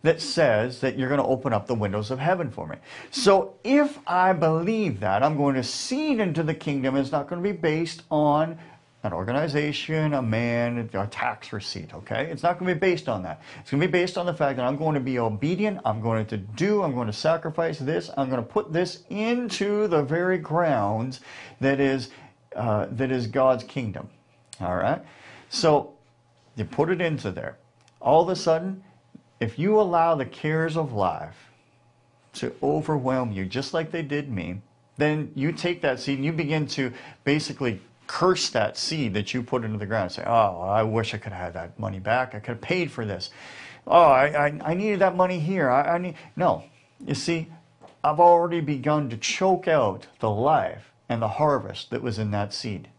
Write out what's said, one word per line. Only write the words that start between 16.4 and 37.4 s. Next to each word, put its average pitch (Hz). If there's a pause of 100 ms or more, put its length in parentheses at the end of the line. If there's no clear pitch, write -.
I'm 147
gonna 113
sacrifice 165
this, 143
I'm 135
gonna 127
put 160
this 175
into 214
the 160
very 175
grounds 131 (400)
that 135
is, 135 (460)
uh, 107
that 127
is 123
God's 123
kingdom, 110 (520)
all 90
right? 110 (480)
So - (640)
you 110
put 160
it 175
into 147
there. - (440)
All 151
of 170
a 185
sudden, 180 (560)
if 113
you 208
allow 170
the 131
cares 160
of 151
life 80 (840)
to 123 (100)
overwhelm 135
you, 95
just 120
like 160
they 165
did 143
me, 92 (360)
then 151
you 135
take 175
that 127
seed 139
and 139
you 160
begin 156
to 127 (300)
basically 143 (280)